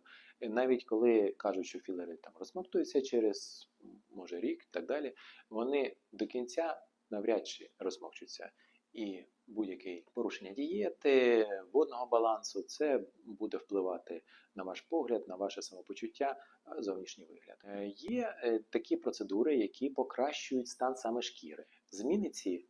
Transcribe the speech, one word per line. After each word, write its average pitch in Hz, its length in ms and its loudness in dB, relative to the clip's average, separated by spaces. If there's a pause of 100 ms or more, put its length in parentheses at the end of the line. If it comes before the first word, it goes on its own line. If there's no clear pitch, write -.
(400)
І 120 80 -4
навіть 123 360 4
коли 110 520 6
кажуть, 95 300 -2
що - 120 -10
філери 87 380 -8
там - 220 -18
розсмоктуються 160 640 0
через, 110 640 0 (420)
може, 87 300 -10
рік 156 220 -2
і - 80 -20
так 85 160 -6
далі, 139 280 -4 (360)
вони 123 460 0 (160)
до 107 140 -2
кінця 139 560 -4 (280)
навряд 107 360 0
чи - 320 -12
розсмокчуться. - 720 -8 (420)
І 98 320 -8 (220)
будь-яке 95 560 -6 (120)
порушення 101 360 -4
дієти, 131 960 4 (260)
водного 131 340 4
балансу, 113 560 4
це 135 420 0 (200)
буде 101 320 -4
впливати 90 640 -2 (320)
на 98 80 -8
ваш 92 180 -8
погляд, 120 480 0
на 92 80 -10
ваше 98 260 -2
самопочуття, 110 760 -6 (300)
е, 151 160 -8
зовнішній 95 420 -6
вигляд. 87 400 -20
Е, 101 220 -8
є, 214 560 -4
е, 117 180 4 (100)
такі 117 260 0
процедури, 117 600 0
які 123 340 0
покращують 131 800 -2
стан 131 280 -2
саме 120 260 -2
шкіри. 78 420 -10 (260)
Зміни 151 400 0
ці 87 400 -4